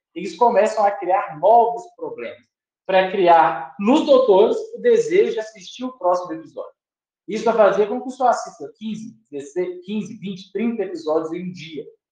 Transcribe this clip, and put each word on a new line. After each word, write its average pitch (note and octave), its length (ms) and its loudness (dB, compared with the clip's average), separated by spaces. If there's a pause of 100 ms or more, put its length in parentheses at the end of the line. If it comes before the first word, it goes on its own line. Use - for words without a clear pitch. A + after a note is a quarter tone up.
(140)
eles F3+ 240 -12
começam G#3+ 480 2
a G3+ 60 2
criar F3+ 480 -4
novos A3 440 4 (120)
problemas, A#2+ 500 -12 (400)
para F#3 240 2
criar E3+ 680 2
nos B3 260 2
doutores A3+ 500 4 (200)
o G#3 40 -12
desejo A3 520 2
de A3+ 80 -6
assistir G#3+ 440 -14
o B3+ 140 -10
próximo F3+ 360 -2
episódio. D3+ 400 -14 (540)
Isso G#3 180 -6
vai A3+ 100 2
fazer G3+ 340 4
com B3 100 -4
que C4 100 -10
o - 20 -10
senhor B3+ 180 0
assista F3+ 480 -4
quinze, G#3+ 400 -12 (140)
dezesseis, E3+ 520 -8
quinze, G3+ 360 -8
vinte, F#3+ 320 -12
trinta A3 320 -4
episódios D#3+ 500 -6
em F3+ 160 -10
um - 20 -12
dia. D3+ 320 -14 (280)